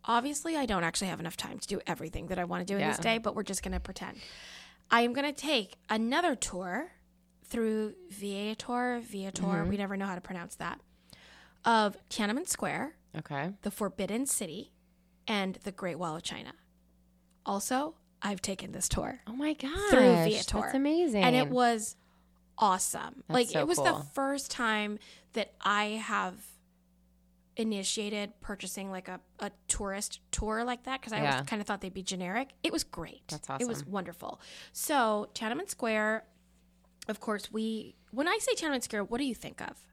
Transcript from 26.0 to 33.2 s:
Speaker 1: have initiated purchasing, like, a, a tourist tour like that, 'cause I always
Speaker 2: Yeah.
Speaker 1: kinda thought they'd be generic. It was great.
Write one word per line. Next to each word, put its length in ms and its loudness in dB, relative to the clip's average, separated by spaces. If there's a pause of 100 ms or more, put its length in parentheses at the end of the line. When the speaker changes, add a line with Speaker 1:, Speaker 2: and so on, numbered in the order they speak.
Speaker 1:
have 340 -2 (1200)
initiated 840 -2
purchasing, 520 -8
like, 160 -8
a, 120 -10 (200)
a 120 -4 (160)
tourist 520 -2 (120)
tour 320 0
like 200 -4
that, 180 -4
'cause 100 -10
I 80 -2
always 160 4
Speaker 2:
Yeah. 80 0
Speaker 1:
kinda 220 -4
thought 160 -4
they'd 120 -8
be 100 -8
generic. 580 -4
It 100 0
was 120 -2
great. 460 -10